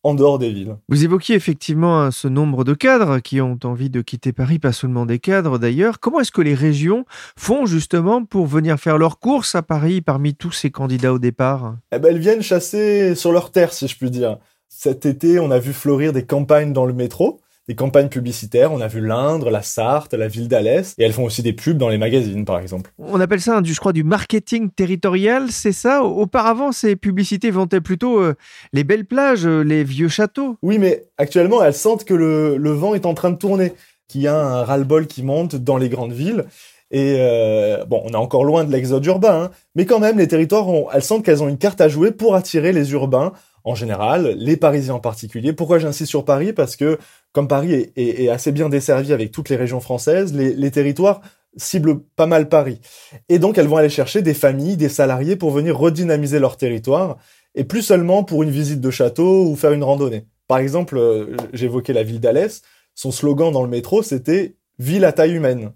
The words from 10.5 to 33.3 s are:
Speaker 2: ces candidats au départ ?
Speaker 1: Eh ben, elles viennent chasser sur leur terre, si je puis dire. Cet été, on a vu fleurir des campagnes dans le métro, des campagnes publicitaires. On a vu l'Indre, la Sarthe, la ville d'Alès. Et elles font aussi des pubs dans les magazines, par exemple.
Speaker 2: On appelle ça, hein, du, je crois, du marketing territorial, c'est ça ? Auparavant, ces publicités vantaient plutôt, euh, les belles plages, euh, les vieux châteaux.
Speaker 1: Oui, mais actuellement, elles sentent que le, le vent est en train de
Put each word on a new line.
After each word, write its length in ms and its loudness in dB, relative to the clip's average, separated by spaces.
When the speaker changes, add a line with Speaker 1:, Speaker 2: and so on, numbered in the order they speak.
Speaker 2:
ces 180 -4
candidats 440 0
au 60 0
départ ? 560 -2
Speaker 1:
Eh 80 -4
ben, 100 6
elles 100 2
viennent 240 2
chasser 720 0
sur 160 0
leur 200 0
terre, 220 2
si 140 -6
je 80 -8
puis 160 -4
dire. 260 -2
Cet 360 -4
été, 340 2
on 120 0
a 80 4
vu 140 -4
fleurir 400 0
des 120 -2
campagnes 480 0
dans 120 2
le 80 -2
métro, 480 -2
des 80 -8
campagnes 320 2
publicitaires. 640 0
On 100 -4
a 60 -4
vu 180 -6
l'Indre, 460 0
la 100 0
Sarthe, 540 -2
la 120 -4
ville 200 -8
d'Alès. 500 0
Et 60 2
elles 100 2
font 120 -2
aussi 180 -6
des 100 0
pubs 240 -2
dans 120 0
les 100 0
magazines, 440 0
par 140 -4
exemple. 400 -10
Speaker 2:
On 220 -4
appelle 220 0
ça, 160 0
hein, 40 2
du, 120 -2
je 60 -8
crois, 140 0
du 100 0
marketing 680 -2
territorial, 800 0
c'est 200 -2
ça ? 320 0
Auparavant, 680 0
ces 240 0
publicités 560 -2
vantaient 300 0
plutôt, 380 0
euh, 140 2
les 100 2
belles 220 0
plages, 400 2
euh, 160 4
les 220 2
vieux 240 -2
châteaux. 560 -2
Speaker 1:
Oui, 160 2
mais 240 2
actuellement, 460 2
elles 120 4
sentent 300 0
que 100 2
le, 420 2
le 140 0
vent 240 0
est 100 -4
en 80 0
train 160 -2
de 80 -2